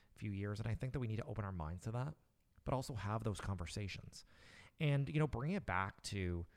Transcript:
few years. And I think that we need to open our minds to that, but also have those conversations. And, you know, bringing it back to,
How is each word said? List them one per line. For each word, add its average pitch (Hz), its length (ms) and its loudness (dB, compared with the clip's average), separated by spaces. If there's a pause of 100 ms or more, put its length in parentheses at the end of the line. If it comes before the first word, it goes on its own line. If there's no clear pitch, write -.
(160)
few 104 160 -4
years. 101 280 0
And 110 80 0
I 113 60 2
think 127 180 -2
that 143 80 0
we 120 80 0
need 110 100 0
to - 80 -2
open 107 180 -2
our 98 80 -2
minds 85 320 -4
to 113 80 -4
that, 131 220 -2 (500)
but - 100 2
also 127 200 0
have 104 300 0
those 104 160 0
conversations. - 880 -4 (540)
And, 143 280 6
you 147 100 2
know, 156 80 6
bringing 147 300 0
it 180 100 -4
back 95 380 2
to, 90 400 0 (120)